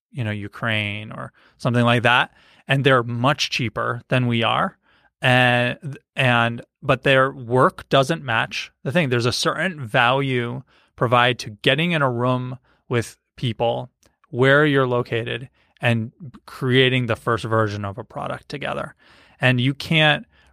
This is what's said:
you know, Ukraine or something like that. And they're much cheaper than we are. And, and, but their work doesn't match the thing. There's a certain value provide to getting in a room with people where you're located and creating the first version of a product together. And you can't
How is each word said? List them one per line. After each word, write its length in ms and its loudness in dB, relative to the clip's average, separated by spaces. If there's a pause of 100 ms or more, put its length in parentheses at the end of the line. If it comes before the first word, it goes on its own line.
(100)
you 140 -8
know, 60 -4
Ukraine 840 -6
or 200 -14 (240)
something 280 2
like 180 4
that. 300 4 (340)
And 180 0
they're 180 6
much 480 -2
cheaper 580 -4
than 180 2
we 160 0
are. 360 -2 (420)
And, 760 0 (160)
and, 480 0 (180)
but 220 -2
their 300 2
work 560 0
doesn't 340 2
match 480 -4 (140)
the 80 -6
thing. 160 0
There's 180 0
a 60 2
certain 520 -4
value 760 0 (320)
provide 460 2
to 100 -12
getting 400 0
in 120 0
a 80 0
room 460 -4 (320)
with 300 -4 (180)
people 540 -4 (400)
where 340 4
you're 220 2
located 640 -4 (300)
and 320 0 (340)
creating 600 2
the 100 -2
first 280 -2
version 400 0
of 140 -10
a 60 -14
product 440 -10
together. 460 -8 (460)
And 200 2
you 140 0
can't 500 0 (280)